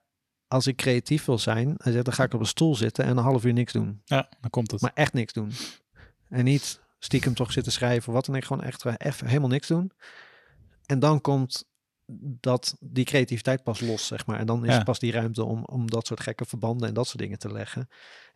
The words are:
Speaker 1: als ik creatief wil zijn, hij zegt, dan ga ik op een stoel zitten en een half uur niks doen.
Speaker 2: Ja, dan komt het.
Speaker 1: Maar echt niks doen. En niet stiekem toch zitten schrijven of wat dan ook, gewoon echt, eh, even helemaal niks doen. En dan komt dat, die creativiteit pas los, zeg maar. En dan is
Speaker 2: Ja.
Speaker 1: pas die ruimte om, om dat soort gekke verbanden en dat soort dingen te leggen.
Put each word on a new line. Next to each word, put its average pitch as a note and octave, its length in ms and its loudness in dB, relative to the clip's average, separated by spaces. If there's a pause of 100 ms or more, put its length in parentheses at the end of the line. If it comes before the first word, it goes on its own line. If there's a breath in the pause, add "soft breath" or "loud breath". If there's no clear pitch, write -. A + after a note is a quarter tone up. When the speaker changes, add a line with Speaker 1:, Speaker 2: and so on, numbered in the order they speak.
(480)
Speaker 1:
als C3 180 2
ik C3+ 100 0
creatief C3 480 2
wil B2 140 2
zijn, A2+ 380 0
hij B2 160 0
zegt, A#2+ 120 2
dan B2 100 0
ga C3+ 100 4
ik B2 100 0
op A2+ 60 0
een A2 60 0
stoel D#3+ 280 4
zitten A2+ 300 0
en B2+ 120 2
een B2 80 2
half B2+ 200 4
uur B2 80 6
niks A#2+ 200 2
doen. G#2+ 320 -2
Speaker 2:
Ja, C3+ 240 0 (120)
dan A#2+ 100 -4
komt A2+ 200 0
het. G#2 100 -4
Speaker 1:
Maar B2 140 0
echt D3 180 2
niks A#2 200 -2
doen. G#2+ 200 -6 (760 soft breath)
En B2+ 160 0
niet C3+ 360 2 (180)
stiekem C3 360 0
toch A#2+ 180 -2
zitten A#2+ 200 -2
schrijven A#2+ 360 2
of A#2 60 -4
wat C3 120 2
dan C3+ 100 -2
ook, B2+ 80 -4
gewoon - 200 -4
echt, - 200 -8
eh, A#2+ 140 0
even C3+ 280 -4
helemaal C3+ 220 4
niks C3 200 0
doen. F3 240 0 (920 loud breath)
En C#3 120 2
dan D3 220 6
komt C3+ 500 0 (720)
dat, - 400 0
die B2+ 240 -2
creativiteit B2+ 580 0
pas A2 180 -4
los, A2+ 260 -2
zeg - 200 -8
maar. A2 120 -2
En A2 80 -2
dan A#2 200 0
is A#2+ 80 6
Speaker 2:
Ja. A#2 80 4
Speaker 1:
pas A#2 160 0
die A#2 140 -2
ruimte A2+ 320 -2
om, A2+ 200 -4
om A#2+ 260 -4
dat A2+ 160 -2
soort A2 140 -6
gekke A#2 240 -6
verbanden A#2 440 -4
en A2 60 -4
dat A#2+ 120 0
soort - 120 -10
dingen G2+ 200 -6
te G#2 140 -10
leggen. G#2+ 360 -8 (480 loud breath)